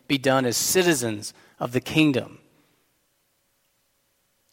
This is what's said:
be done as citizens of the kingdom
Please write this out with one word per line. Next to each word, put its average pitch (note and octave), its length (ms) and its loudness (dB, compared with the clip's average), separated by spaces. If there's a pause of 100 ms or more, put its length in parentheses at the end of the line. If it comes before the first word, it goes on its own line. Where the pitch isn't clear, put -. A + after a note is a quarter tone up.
be D3 100 0
done C3 280 2
as A#2 120 -2
citizens B2 760 0 (260)
of B2 140 -6
the B2 80 -2
kingdom C#3+ 580 0 (2250)